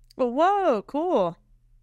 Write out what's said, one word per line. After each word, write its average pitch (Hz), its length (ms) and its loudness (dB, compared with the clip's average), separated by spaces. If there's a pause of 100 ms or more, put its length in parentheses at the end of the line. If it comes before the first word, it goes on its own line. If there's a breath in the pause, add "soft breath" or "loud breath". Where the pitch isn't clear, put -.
(180)
Oh, 254 100 0
whoa, 320 540 2
cool! 269 540 -2 (460)